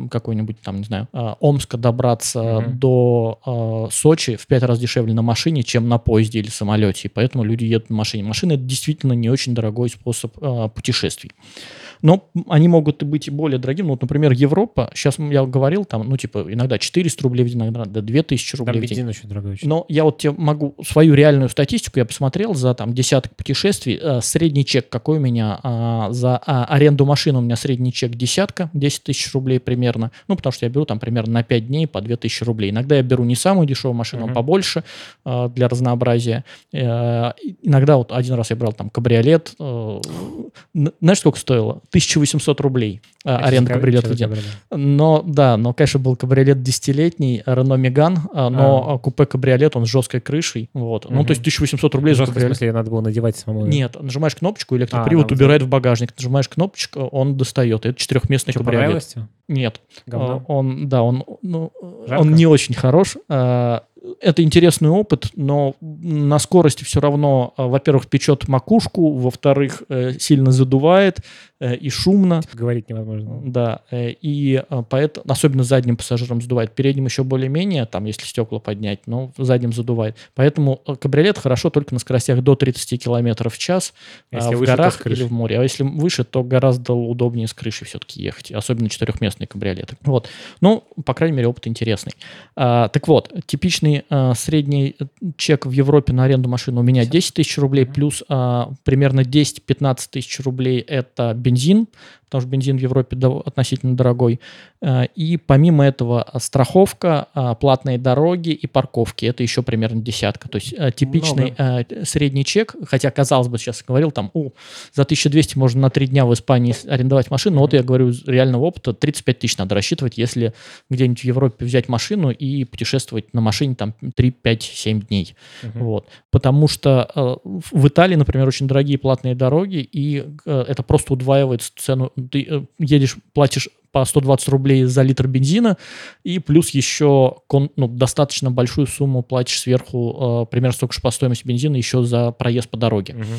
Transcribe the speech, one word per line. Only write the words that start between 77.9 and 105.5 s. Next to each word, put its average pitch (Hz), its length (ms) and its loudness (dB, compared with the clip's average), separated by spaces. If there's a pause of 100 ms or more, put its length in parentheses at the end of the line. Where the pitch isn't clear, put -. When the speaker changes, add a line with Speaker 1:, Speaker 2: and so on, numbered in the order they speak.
Speaker 1:
если 107 200 -10
стёкла 110 320 -6
поднять, 104 480 -6
но 127 320 -6
задним 127 340 0
задувает. 113 440 -4 (180)
Поэтому, 139 540 0
э, 139 80 -6
кабриолет 147 420 0
хорошо 131 320 0
только 143 240 -2
на 123 60 -2
скоростях 127 420 0
до 135 140 4
тридцати 127 420 -2
километров 120 560 -2
в - 60 -14
час, - 340 -2 (380)
Speaker 2:
А 120 60 -8
если 120 180 0
Speaker 1:
а, - 20 0
в - 40 0
Speaker 2:
выше, 127 100 4
то 127 60 4
Speaker 1:
горах 165 160 4
Speaker 2:
с - 40 -14
крыши. 131 240 -4
Speaker 1:
или 120 60 -4
в 117 40 -6
море. 117 280 -2
А 127 40 2
если 135 200 -2
выше, 147 400 -2
то 127 200 -4
гораздо 127 500 2
удобнее 120 540 -2
с - 60 -10
крыши - 320 -10
всё-таки - 380 -16
ехать, - 280 -10
особенно 113 380 -4
четырёхместные 107 580 -6
кабриолеты. 98 560 -8
Вот. 131 240 0 (340)
Ну, 214 220 4 (220)
по 131 80 -2
крайней 165 240 0
мере, 117 100 2
опыт 120 200 -4
интересный. 113 460 -4 (420)
А, 120 340 4
так - 180 -2
вот, 151 240 4 (140)
типичный, 156 460 0 (180)
а, 131 260 2
средний, 143 640 0
э, 143 60 -8 (320)
чек - 300 0
в 127 40 -4
Европе 139 420 2
на 127 100 2
аренду 131 260 2
машины 123 300 -4
у 120 40 4
меня 127 180 4
Speaker 2:
Пятьдесят. 117 120 0
Speaker 1:
десять 175 220 0
тысяч - 240 -2
рублей, 135 260 2
Speaker 2:
Мгм. 135 80 -6
Speaker 1:
плюс, 143 360 -2
а, 123 420 -2 (120)
примерно 135 420 2
десять-пятнадцать 135 840 -2
тысяч - 280 -10
рублей 127 400 -2
это 120 560 -4
бензин, 131 520 2 (380)
потому 135 180 -6
что 127 60 -10
бензин 135 280 -2
в 127 40 -4
Европе 131 360 -2
дов-, 131 280 0
относительно 127 520 -2
дорогой. 123 420 2 (420)
Э, 127 240 0 (100)
и 165 220 -2
помимо 147 480 4